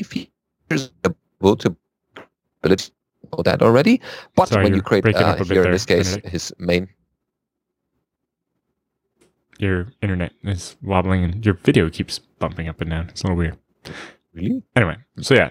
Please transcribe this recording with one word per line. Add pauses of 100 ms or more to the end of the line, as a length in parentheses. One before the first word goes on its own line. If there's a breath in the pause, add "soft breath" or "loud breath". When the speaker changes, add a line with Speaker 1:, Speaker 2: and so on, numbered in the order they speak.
Speaker 1:
features (120)
available
to (880)
ability (440)
know
that
already. (360 loud breath)
But
Speaker 2:
Sorry,
Speaker 1:
when
you
Speaker 2:
you're
Speaker 1:
create,
Speaker 2:
breaking
Speaker 1:
uh,
Speaker 2:
up
a
bit
Speaker 1:
here
in
Speaker 2:
there,
Speaker 1:
this
case,
Speaker 2:
Benedict.
Speaker 1:
his
main (2750)
Speaker 2:
Your (140)
internet (120)
is
wobbling
and
your
video
keeps
bumping
up
and
down.
It's
a
little
weird. (720 loud breath)
Speaker 1:
Really? (140)
Speaker 2:
Anyway, (240)
so
yeah,